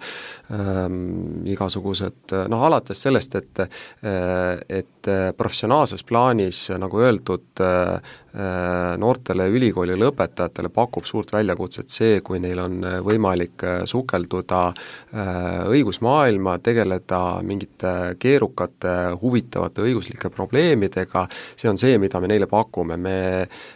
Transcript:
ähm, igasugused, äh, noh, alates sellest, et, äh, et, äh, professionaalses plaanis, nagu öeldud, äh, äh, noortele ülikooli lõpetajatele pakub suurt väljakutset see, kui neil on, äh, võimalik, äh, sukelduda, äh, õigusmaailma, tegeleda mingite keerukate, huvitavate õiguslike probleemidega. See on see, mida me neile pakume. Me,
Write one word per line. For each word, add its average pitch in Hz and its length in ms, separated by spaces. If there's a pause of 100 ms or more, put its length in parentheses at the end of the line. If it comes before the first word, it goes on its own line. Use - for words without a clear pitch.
(520)
ähm, 90 960
igasugused, 95 840
äh, 95 180
noh, 117 160
alates 127 400
sellest, 117 320
et, - 240
äh, 90 1040
et, - 400
äh, 95 300
professionaalses 110 680
plaanis, 117 640 (100)
nagu 92 240
öeldud, 110 480 (140)
äh, 90 400 (340)
äh, 90 640
noortele 101 480
ülikooli 95 480
lõpetajatele 92 800
pakub 110 320
suurt 104 240
väljakutset 95 580
see, 110 300
kui 92 240
neil 90 160
on, 90 240
äh, 92 160
võimalik, 95 640
äh, 90 240
sukelduda, 90 840 (400)
äh, 90 580
õigusmaailma, 113 880
tegeleda 92 880
mingite 90 720
keerukate, 90 1040
huvitavate 107 640
õiguslike 107 480
probleemidega. 95 920 (280)
See 117 160
on 98 80
see, 127 180
mida 98 220
me 90 60
neile 98 240
pakume. 87 480
Me, 92 480 (300)